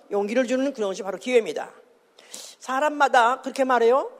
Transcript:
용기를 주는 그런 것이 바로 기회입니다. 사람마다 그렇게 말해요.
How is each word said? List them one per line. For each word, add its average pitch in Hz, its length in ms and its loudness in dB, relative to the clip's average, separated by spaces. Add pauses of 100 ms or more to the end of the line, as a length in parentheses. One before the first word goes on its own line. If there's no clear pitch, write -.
(100)
용기를 208 360 -2
주는 262 260 -2
그런 214 180 -6
것이 185 120 -10
바로 190 160 -8
기회입니다. 214 540 -2 (840)
사람마다 262 840 2
그렇게 269 220 -4
말해요. 254 560 2